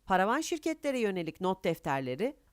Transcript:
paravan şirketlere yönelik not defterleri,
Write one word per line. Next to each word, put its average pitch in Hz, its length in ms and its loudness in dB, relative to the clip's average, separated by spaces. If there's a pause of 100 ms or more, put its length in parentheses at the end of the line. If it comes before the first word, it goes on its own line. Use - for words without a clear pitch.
paravan 196 340 4
şirketlere 311 580 -2
yönelik 185 420 -2
not 185 240 0
defterleri, 151 720 -2 (160)